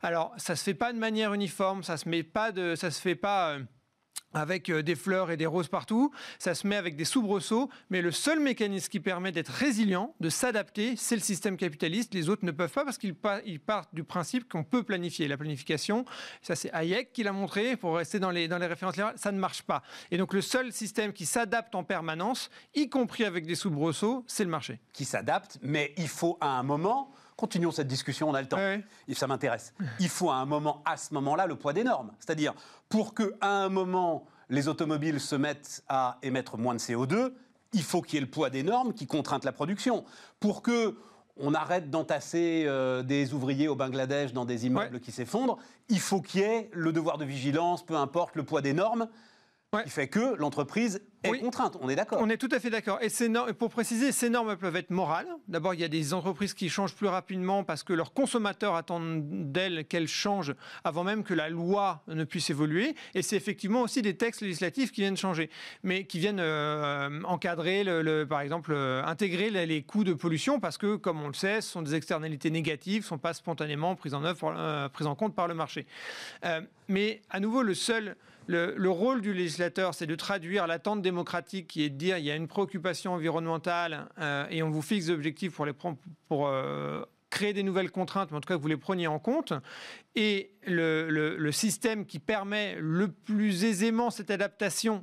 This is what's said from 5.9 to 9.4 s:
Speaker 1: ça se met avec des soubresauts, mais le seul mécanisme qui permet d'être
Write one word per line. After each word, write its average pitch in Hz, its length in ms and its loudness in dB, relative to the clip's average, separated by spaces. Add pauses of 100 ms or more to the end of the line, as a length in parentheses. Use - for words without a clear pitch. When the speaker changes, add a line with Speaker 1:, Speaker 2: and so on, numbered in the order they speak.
Speaker 1:
ça 170 160 0
se - 100 -4
met 202 80 2
avec 175 220 -2
des 156 80 -2
soubresauts, 220 680 2 (180)
mais 185 140 0
le 170 80 2
seul 302 300 2
mécanisme 208 480 0
qui 202 100 -2
permet 185 320 -2
d'être 160 200 -4